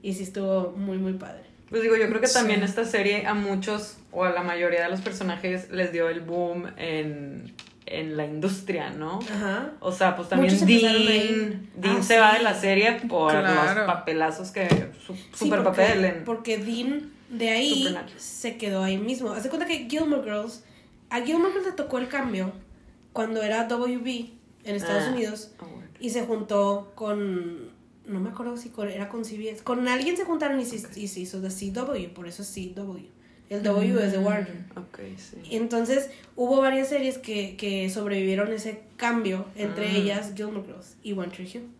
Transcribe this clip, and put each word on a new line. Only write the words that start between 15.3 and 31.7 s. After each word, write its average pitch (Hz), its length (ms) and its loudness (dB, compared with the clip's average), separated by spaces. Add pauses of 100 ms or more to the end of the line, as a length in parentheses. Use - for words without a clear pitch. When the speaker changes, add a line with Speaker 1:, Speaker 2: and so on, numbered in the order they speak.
Speaker 2:
super 202 180 4
Speaker 1:
porque, 190 200 4
Speaker 2:
papel 202 200 6
en 170 220 0
Speaker 1:
porque 226 320 -2
Dean 247 540 -4 (180)
de 226 200 0
ahí 269 340 2
Speaker 2:
Supernatural. - 360 -2
Speaker 1:
se - 380 -8
quedó 196 260 -2
ahí 190 140 2
mismo. 233 340 -2
Haz 214 120 -6
de 262 60 -2
cuenta 320 160 -2
que 285 240 -4
Gilmore 302 340 2
Girls, 214 420 -6 (440)
a 240 120 -2
Gilmore 330 320 2
Girls 381 140 -2
le 359 60 -2
tocó - 260 -4
el 247 100 -4
cambio 208 420 -2 (640)
cuando 220 300 -2
era 220 240 0
W 247 320 0
B 233 320 -6 (340)
en 202 100 -4
Estados 202 320 0
Speaker 2:
Ah, 254 60 0
Speaker 1:
Unidos 214 460 -4
Speaker 2:
oh, - 60 -16
bueno. - 220 -18 (120)
Speaker 1:
y 240 100 -4
se 233 140 -2
juntó 202 720 0
con 185 720 -4 (360)
no 196 140 -6
me 202 100 -2
acuerdo 240 280 -8
si 240 120 -12
con, 208 200 -6
era 202 200 -8
con 226 160 -6
C 214 120 -10
B 220 120 -6
S, 214 140 -12
con 247 240 0
alguien 269 300 0
se 370 80 -2
juntaron 302 340 0
y 240 60 -2
se, 233 120 -6 (220)
y 202 80 -6
se 190 120 -8
hizo 185 220 -8
The 190 100 -4
C 196 200 -6